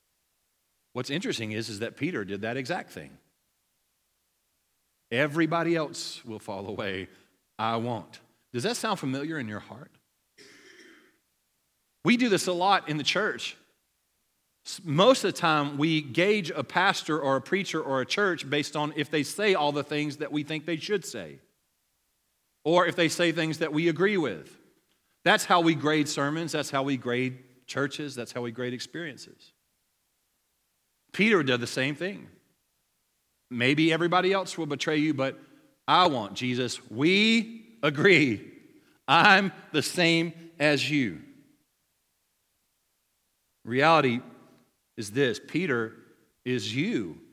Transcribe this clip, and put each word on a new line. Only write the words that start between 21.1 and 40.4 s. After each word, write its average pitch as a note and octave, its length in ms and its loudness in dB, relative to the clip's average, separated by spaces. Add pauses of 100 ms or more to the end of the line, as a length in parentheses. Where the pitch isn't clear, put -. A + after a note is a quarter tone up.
or F3 240 4
if D#3 80 -2
they E3 140 2
say E3+ 240 0
things D#3+ 240 -2
that D#3 160 -4
we E3 160 2
agree F#3 260 0
with. A#2 420 -4 (680)
That's G3+ 200 4
how F#3 160 4
we E3 160 4
grade D3 320 2
sermons. D3+ 460 -4
That's D3+ 160 -4
how C3+ 140 -2
we C#3 120 -2
grade B2+ 480 -4 (240)
churches. C#3 480 -6
That's A#2 160 -12
how B2 120 -8
we A#2+ 80 -6
grade B2 220 -6
experiences. C3 800 -14 (1600)
Peter G3 320 4
did B2 180 2
the A#2+ 60 -6
same C#3 280 -4
thing. E3+ 340 -10 (1200)
"Maybe D3 440 4
everybody F3+ 400 2
else F#3+ 240 -4
will D#3+ 80 -4
betray D3+ 320 -2
you, D3+ 160 2
but C3 260 -2 (480)
I F3 200 6
won't, A2 260 -2
Jesus. B2 560 -4
We G#3 920 2
agree. D3 720 4 (560)
I'm F#3+ 460 6 (180)
the D3 100 2
same E3 520 2 (260)